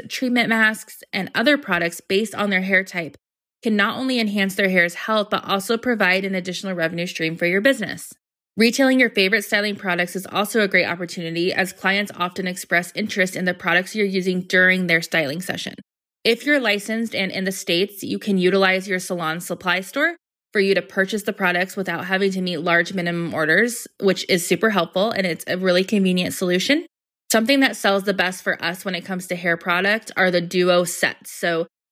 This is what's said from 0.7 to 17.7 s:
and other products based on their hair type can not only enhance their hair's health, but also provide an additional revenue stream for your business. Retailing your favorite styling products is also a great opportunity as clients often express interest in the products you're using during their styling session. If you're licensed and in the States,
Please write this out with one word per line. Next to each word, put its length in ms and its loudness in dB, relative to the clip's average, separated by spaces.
and 220 -4
other 240 4
products 420 -2
based 340 0
on 160 -2
their 120 2
hair 220 2
type 320 -8
can 120 2
not 220 2
only 240 0
enhance 340 0
their 140 2
hair's 260 2
health, 360 -2
but 140 -2
also 320 -2
provide 480 0
an 120 -2
additional 380 -6
revenue 320 -2
stream 300 -4
for 100 -2
your 140 2
business. 520 -2
Retailing 420 4
your 120 4
favorite 340 2
styling 320 -2
products 400 -2
is 100 -8
also 340 0
a 80 4
great 180 2
opportunity 680 -4
as 220 -2
clients 420 -2
often 300 -4
express 480 -2
interest 420 -2
in 80 -4
the 80 0
products 420 0
you're 120 0
using 340 0
during 460 2
their 160 2
styling 400 -2
session. 320 -8
If 220 2
you're 120 4
licensed 560 -2
and 160 -2
in 140 -4
the 80 -2
States, 500 -2